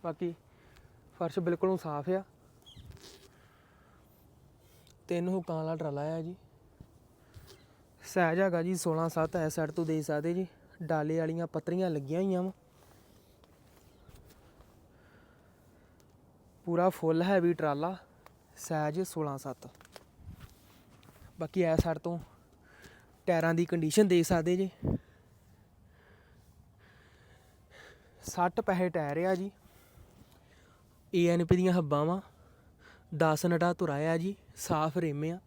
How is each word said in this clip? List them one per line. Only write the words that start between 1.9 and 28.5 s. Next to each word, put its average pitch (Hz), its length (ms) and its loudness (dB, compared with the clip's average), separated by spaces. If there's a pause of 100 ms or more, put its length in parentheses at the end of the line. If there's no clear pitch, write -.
ਆ। 190 120 0 (2750)
ਤਿੰਨ 175 200 -2
ਹੁੱਕਾਂ 180 280 -4
ਵਾਲਾ 160 200 -4
ਟਰਾਲਾ 143 260 -4 (120)
ਆ 165 80 -4
ਜੀ। 175 120 -8 (1700)
ਸਾਈਜ਼ 175 380 2
ਹੈਗਾ 175 220 2
ਜੀ 185 140 -2
ਸੋਲਾਂ 165 320 -2
ਸੱਤ, 160 280 -2
ਇਸ 156 180 -2
ਸਾਈਡ 156 160 -2
ਤੋਂ 160 160 -4
ਦੇਖ 156 180 -2
ਸਕਦੇ 156 300 -2
ਜੀ, 185 120 -2 (360)
ਡਾਲੇ 160 360 -2
ਵਾਲੀਆਂ 165 280 -2
ਪੱਤਰੀਆਂ 175 440 -2
ਲੱਗੀਆਂ 151 320 -2
ਹੋਈਆਂ 185 200 0
ਵਾ। 190 100 -4 (4000)
ਪੂਰਾ 175 240 4
ਫੁੱਲ 165 320 2
ਹੈਵੀ 175 320 4
ਟਰਾਲਾ, 156 420 -2 (600)
ਸਾਈਜ਼ 151 460 -4
ਸੋਲਾਂ 151 360 -6
ਸੱਤ। 131 280 -12 (1700)
ਬਾਕੀ 165 240 -2
ਇਸ 160 200 4
ਸਾਈਡ 160 160 0
ਤੋਂ 170 200 -6 (1120)
ਟਾਇਰਾਂ 165 260 4
ਦੀ 170 100 2
ਕੰਡੀਸ਼ਨ 170 440 4
ਦੇਖ 175 180 6
ਸਕਦੇ 175 300 2
ਜੇ, 190 120 0 (3500)
ਸੱਠ 180 360 0